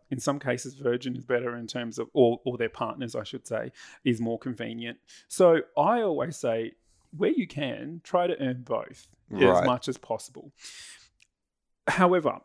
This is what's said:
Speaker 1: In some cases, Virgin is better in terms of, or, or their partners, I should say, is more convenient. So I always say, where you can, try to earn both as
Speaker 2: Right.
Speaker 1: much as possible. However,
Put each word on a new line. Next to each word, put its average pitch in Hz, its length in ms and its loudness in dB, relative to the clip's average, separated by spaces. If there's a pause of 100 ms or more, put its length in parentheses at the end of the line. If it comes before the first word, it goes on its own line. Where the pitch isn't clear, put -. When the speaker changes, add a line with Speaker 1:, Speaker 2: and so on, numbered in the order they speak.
(100)
Speaker 1:
In 131 80 -4
some 143 220 -4
cases, 127 340 -6
Virgin 127 400 -2
is 123 100 -12
better 120 320 -2
in 117 120 -12
terms 117 320 -8
of, 113 120 -8
or, 120 320 6
or 123 120 -4
their 113 120 -2
partners, 117 460 -6
I 117 80 -6
should - 240 -12
say, 120 240 -6 (340)
is 117 160 2
more 117 200 -4
convenient. 117 580 -8 (300)
So 165 320 6 (160)
I 208 260 4
always 160 340 -2
say, 113 360 -2 (440)
where 170 140 2
you 285 160 0
can, 139 560 -8
try 175 240 2
to 180 140 0
earn 127 240 -4
both - 420 -6 (260)
as 101 80 0
Speaker 2:
Right. 90 260 6
Speaker 1:
much 123 200 0
as 131 120 -4
possible. - 540 -10 (1300)
However, 175 580 4